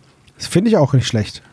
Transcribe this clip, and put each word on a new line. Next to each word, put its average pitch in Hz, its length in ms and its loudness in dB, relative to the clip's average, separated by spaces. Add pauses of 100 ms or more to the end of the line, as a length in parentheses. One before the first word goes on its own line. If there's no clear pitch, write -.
(380)
Das - 100 -14
finde 208 220 0
ich 214 80 4
auch - 160 2
nicht 127 140 2
schlecht. - 340 -4 (120)